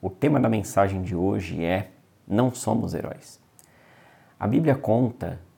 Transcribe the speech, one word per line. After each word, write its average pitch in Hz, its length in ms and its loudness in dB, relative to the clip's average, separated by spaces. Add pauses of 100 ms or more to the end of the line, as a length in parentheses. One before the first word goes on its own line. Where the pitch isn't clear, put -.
O 95 80 -6
tema 147 300 2
da 127 100 2
mensagem 98 540 0
de 92 140 -4
hoje 90 480 -2
é 92 260 -2 (380)
Não 120 260 2
Somos 110 400 -2
Heróis. - 460 -10 (1000)
A 101 80 -2
Bíblia 139 300 4
conta 107 640 0 (180)